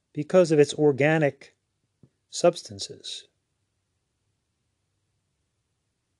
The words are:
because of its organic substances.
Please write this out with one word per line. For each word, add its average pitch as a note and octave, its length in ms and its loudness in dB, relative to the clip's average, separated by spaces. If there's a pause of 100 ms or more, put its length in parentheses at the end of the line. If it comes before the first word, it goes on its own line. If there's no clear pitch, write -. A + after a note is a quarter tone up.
(120)
because D#3+ 400 0
of D3+ 60 4
its C#3+ 160 2
organic D3 800 0 (720)
substances. - 1000 -4 (3000)